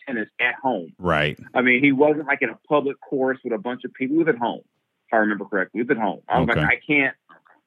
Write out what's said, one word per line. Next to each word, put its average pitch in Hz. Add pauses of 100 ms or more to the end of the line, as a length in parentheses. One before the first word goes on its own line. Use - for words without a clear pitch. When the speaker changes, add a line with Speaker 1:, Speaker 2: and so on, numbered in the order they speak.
Speaker 1:
tennis 113 (120)
at 120
home. 101
Speaker 2:
Right. 78 (160)
Speaker 1:
I 123
mean, 123
he 143
wasn't, 147
like, 139
in 117
a - (100)
public 139
course 131
with 117
a 107
bunch 123
of -
people. 131
He -
was 160
at 139
home, 117
if -
I -
remember 107
correctly. 98
He 120
was 139
at 113
home. 95
I 120
was 117
Speaker 2:
Okay. 117
Speaker 1:
like, -
"I 123
can't," 143 (520)